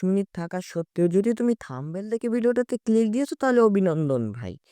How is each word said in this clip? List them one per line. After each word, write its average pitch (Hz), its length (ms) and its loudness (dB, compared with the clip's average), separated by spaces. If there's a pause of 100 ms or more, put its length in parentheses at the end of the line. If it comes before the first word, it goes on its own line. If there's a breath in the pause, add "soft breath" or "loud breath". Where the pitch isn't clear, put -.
মিনিট 190 240 0 (100)
থাকা 170 200 -8 (120)
সত্ত্বেও 175 360 -2 (100)
যদি 208 180 2
তুমি 240 260 0
থাম্বনেল 156 500 -10
দেখে 233 240 -4
ভিডিওটাতে 240 400 0 (120)
ক্লিক 226 240 4
দিয়েছো, 269 300 -2
তাহলে 254 280 4
অভিনন্দন 160 540 2 (100)
ভাই। 107 200 -10 (200 soft breath)